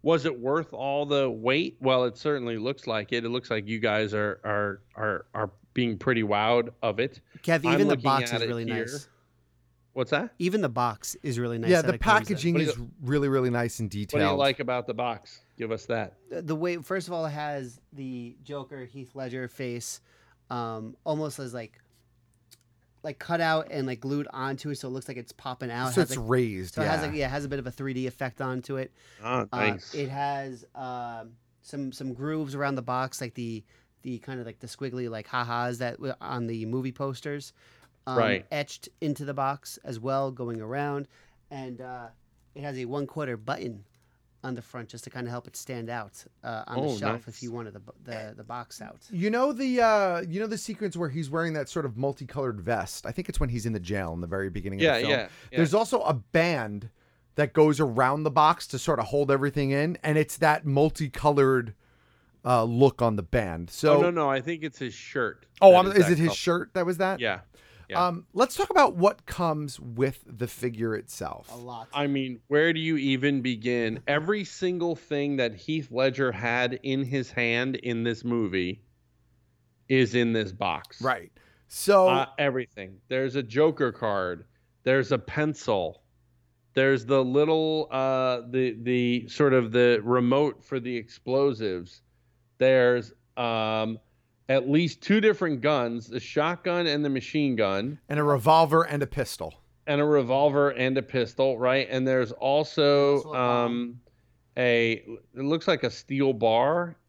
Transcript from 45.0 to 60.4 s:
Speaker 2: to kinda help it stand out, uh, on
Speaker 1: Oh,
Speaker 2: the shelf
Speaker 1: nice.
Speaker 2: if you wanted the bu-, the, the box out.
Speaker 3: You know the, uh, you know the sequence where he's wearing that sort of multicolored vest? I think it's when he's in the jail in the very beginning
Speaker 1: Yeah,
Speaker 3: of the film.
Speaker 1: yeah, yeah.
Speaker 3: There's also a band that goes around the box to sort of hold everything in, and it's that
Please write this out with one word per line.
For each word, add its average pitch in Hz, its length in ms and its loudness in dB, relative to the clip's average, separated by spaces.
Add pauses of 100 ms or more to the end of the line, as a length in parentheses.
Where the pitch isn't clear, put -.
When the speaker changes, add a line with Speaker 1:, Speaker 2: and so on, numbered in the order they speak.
Speaker 2:
to - 80 -18
kinda 123 180 -12
help 120 200 -10
it - 80 -20
stand 117 340 -10
out, 113 340 -10 (200)
uh, 113 240 -8
on 123 100 -8
Speaker 1:
Oh, 135 40 -4 (100)
Speaker 2:
the 107 80 -6
shelf 110 260 -4
Speaker 1:
nice. 113 100 -16
Speaker 2:
if - 60 -14
you 120 80 -10
wanted 113 240 -10
the 101 60 -18
bu-, 104 120 -20 (120)
the, 110 320 -12
the 110 80 -18
box 120 360 -12
out. - 300 -18
Speaker 3:
You 196 200 0
know 254 220 2
the, 254 300 0
uh, 202 380 4
you 180 180 -6
know 220 80 -4
the 214 100 -4
sequence 190 400 -6
where 170 120 -2
he's 139 200 -4
wearing 160 260 -2
that 143 140 -4
sort 160 160 -4
of 117 120 -6
multicolored 135 640 -4
vest? 92 440 -4
I - 60 -6
think 180 180 -6
it's - 120 -2
when 135 80 2
he's 117 180 -4
in 113 60 -2
the 104 80 -4
jail 90 340 -4
in 87 60 -6
the 87 80 -6
very 98 200 -2
beginning 98 300 -6
Speaker 1:
Yeah, 156 160 4
Speaker 3:
of 117 80 0
the 139 60 -2
film. - 20 0
Speaker 1:
yeah, 113 180 0 (220)
yeah. 131 60 -6
Speaker 3:
There's 160 180 4
also 226 280 2
a 156 120 2
band 117 760 0 (460)
that 147 180 0
goes 151 280 2
around 131 420 2
the 151 80 -2
box 156 380 2
to 131 100 -6
sort 143 220 0
of 110 60 -2
hold 143 260 0
everything 139 400 0
in, 151 320 0
and 151 120 2
it's 156 200 0
that 156 280 2